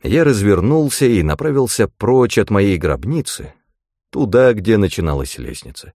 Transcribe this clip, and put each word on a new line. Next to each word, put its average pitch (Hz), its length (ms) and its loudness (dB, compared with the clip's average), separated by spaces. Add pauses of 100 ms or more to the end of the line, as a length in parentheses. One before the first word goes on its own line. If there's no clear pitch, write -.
Я 143 200 2
развернулся 120 800 2
и 113 180 2
направился 120 640 -2
прочь 123 500 0
от 107 140 0
моей 98 260 2
гробницы, 80 760 -6 (580)
туда, 123 420 2
где 107 240 0
начиналась 80 640 -2
лестница. - 560 -16